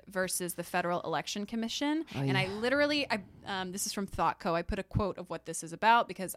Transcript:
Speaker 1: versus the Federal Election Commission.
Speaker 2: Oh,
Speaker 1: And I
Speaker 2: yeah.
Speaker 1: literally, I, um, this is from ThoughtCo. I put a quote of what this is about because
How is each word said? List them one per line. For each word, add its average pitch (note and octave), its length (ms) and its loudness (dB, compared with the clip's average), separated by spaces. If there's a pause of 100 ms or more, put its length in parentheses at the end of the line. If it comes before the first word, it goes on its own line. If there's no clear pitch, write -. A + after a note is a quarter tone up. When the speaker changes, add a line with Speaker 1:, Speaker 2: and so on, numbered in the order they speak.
Speaker 1:
versus F#3 480 -2
the F3 80 -6
Federal F3 380 0
Election E3 440 -2
Commission. C#4+ 580 -2 (120)
Speaker 2:
Oh, B2 40 -2
Speaker 1:
And C#3 180 2
I F#3+ 80 4
Speaker 2:
yeah. F#3+ 80 -4
Speaker 1:
literally, C#4 580 2
I, A3 80 0 (260)
um, F#3 280 -4
this G3+ 120 -4
is - 80 -4
from G3 140 -4
ThoughtCo. E3+ 460 0
I E3+ 100 2
put - 160 -4
a F#3+ 40 -4
quote - 360 0
of F3+ 100 -10
what B3 160 -8
this - 160 -6
is E3 120 -10
about A3+ 340 6
because F3+ 300 -6